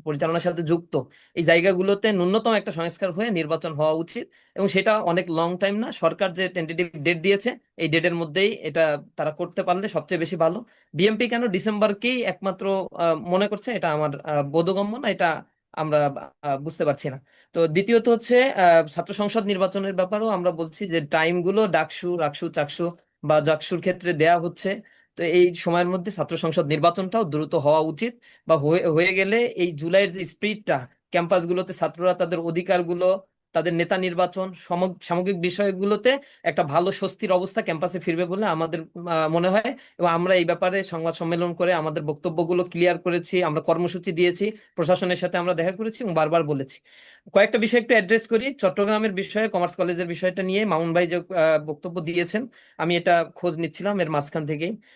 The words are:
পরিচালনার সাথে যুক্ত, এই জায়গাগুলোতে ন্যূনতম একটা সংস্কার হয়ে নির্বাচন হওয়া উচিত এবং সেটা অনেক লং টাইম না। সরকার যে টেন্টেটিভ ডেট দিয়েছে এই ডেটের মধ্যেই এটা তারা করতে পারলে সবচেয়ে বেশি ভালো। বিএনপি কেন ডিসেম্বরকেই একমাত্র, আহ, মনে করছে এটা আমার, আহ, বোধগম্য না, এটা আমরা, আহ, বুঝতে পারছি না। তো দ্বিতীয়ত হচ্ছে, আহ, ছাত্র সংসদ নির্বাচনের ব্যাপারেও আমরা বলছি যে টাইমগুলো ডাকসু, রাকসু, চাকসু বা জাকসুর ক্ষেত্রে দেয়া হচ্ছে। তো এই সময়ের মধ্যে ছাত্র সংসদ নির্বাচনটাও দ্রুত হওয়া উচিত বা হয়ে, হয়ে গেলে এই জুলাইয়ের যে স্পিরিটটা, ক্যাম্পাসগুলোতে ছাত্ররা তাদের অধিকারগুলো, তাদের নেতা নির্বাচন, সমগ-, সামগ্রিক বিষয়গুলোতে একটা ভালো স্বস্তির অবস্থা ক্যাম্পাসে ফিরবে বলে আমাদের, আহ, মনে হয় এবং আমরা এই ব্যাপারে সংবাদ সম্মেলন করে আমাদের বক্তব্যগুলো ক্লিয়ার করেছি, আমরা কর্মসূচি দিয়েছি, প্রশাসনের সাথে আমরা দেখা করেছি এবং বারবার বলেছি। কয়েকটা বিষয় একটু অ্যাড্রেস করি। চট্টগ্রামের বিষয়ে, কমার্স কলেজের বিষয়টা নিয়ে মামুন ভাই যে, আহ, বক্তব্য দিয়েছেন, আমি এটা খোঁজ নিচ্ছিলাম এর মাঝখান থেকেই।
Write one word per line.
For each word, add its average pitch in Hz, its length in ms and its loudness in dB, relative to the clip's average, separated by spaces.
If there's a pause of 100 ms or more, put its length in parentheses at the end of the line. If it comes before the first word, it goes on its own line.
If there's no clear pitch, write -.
পরিচালনার 160 360 -2
সাথে 170 220 -2
যুক্ত, 165 400 -2 (320)
এই 170 80 -2
জায়গাগুলোতে 190 680 4
ন্যূনতম 196 400 2
একটা 208 200 -2
সংস্কার 170 400 -4
হয়ে 220 180 -2
নির্বাচন 160 420 -2
হওয়া 156 200 2
উচিত 170 360 -6 (260)
এবং 196 140 0
সেটা 214 300 2
অনেক 175 320 0
লং 170 260 0
টাইম 202 200 0
না। 233 160 -4
সরকার 175 400 0
যে 180 160 -2
টেন্টেটিভ 170 480 -4
ডেট 160 240 -2
দিয়েছে 202 380 0 (180)
এই 160 120 -2
ডেটের 165 260 2
মধ্যেই 170 380 0
এটা 156 500 0 (140)
তারা 151 140 -2
করতে 175 320 -6
পারলে 185 260 -2
সবচেয়ে 165 300 -4
বেশি 165 180 -4
ভালো। 165 280 0 (300)
বিএনপি 214 340 2
কেন 240 180 -2
ডিসেম্বরকেই 214 760 0
একমাত্র, 190 720 -4
আহ, 165 220 2
মনে 185 340 0
করছে 214 240 -6
এটা 170 200 -2
আমার, 151 280 -2
আহ, 151 220 0
বোধগম্য 185 540 0
না, 262 140 -2
এটা 175 340 0 (280)
আমরা, 147 580 0 (120)
আহ, 143 140 -2
বুঝতে 156 280 -6
পারছি 143 260 -2
না। 127 120 -12 (300)
তো 165 160 2
দ্বিতীয়ত 220 400 2
হচ্ছে, 233 360 4
আহ, 170 420 6
ছাত্র 170 280 -6
সংসদ 208 300 0
নির্বাচনের 196 480 -2
ব্যাপারেও 196 360 0
আমরা 180 220 0
বলছি 165 360 -4
যে 165 140 -2
টাইমগুলো 175 680 2
ডাকসু, 170 480 -2
রাকসু, 156 320 -2
চাকসু 160 420 -4 (340)
বা 151 160 4
জাকসুর 156 400 0
ক্ষেত্রে 180 320 -2
দেয়া 165 260 4
হচ্ছে। 185 420 -4 (360)
তো 170 80 -4
এই 180 300 4
সময়ের 175 340 0
মধ্যে 185 240 -4
ছাত্র 160 240 -4
সংসদ 160 300 0
নির্বাচনটাও 175 580 0
দ্রুত 151 300 -4
হওয়া 151 260 4
উচিত 160 380 -4 (300)
বা 160 80 6
হয়ে, 156 300 2
হয়ে 175 280 2
গেলে 202 320 2
এই 175 260 -2
জুলাইয়ের 170 400 2
যে 185 120 -8
স্পিরিটটা, 185 640 -2 (220)
ক্যাম্পাসগুলোতে 175 640 0
ছাত্ররা 170 420 0
তাদের 175 240 -2
অধিকারগুলো, 175 840 0 (300)
তাদের 170 220 0
নেতা 175 240 0
নির্বাচন, 185 540 -2
সমগ-, 175 500 -4
সামগ্রিক 180 380 -2
বিষয়গুলোতে 202 800 0 (240)
একটা 170 200 0
ভালো 170 300 0
স্বস্তির 190 400 -2
অবস্থা 185 300 0
ক্যাম্পাসে 170 380 -4
ফিরবে 170 240 -2
বলে 196 220 -2
আমাদের, 165 340 -2
আহ, 160 480 -2
মনে 170 200 2
হয় 220 260 2 (240)
এবং 175 100 2
আমরা 175 260 2
এই 175 100 4
ব্যাপারে 185 400 0
সংবাদ 165 300 -4
সম্মেলন 170 400 -2
করে 180 180 2
আমাদের 156 300 -2
বক্তব্যগুলো 165 600 -2
ক্লিয়ার 175 340 2
করেছি, 175 440 -2
আমরা 156 180 0
কর্মসূচি 175 520 -2
দিয়েছি, 175 400 0 (220)
প্রশাসনের 180 420 2
সাথে 180 220 -2
আমরা 175 160 0
দেখা 165 180 0
করেছি 220 320 -8
এবং 180 100 -2
বারবার 160 300 2
বলেছি। 139 360 -6 (520)
কয়েকটা 214 260 4
বিষয় 226 220 2
একটু 233 140 2
অ্যাড্রেস 220 320 2
করি। 254 280 0
চট্টগ্রামের 208 580 0
বিষয়ে, 208 360 -2
কমার্স 175 280 -2
কলেজের 175 300 -2
বিষয়টা 180 360 -4
নিয়ে 190 220 0
মামুন 165 280 0
ভাই 175 140 4
যে, 170 100 -2
আহ, 160 480 2
বক্তব্য 170 360 -8
দিয়েছেন, 170 480 -2 (300)
আমি 170 180 2
এটা 170 380 2
খোঁজ 165 240 -4
নিচ্ছিলাম 180 420 -2
এর 160 100 -2
মাঝখান 147 360 -2
থেকেই। 160 300 -4 (200)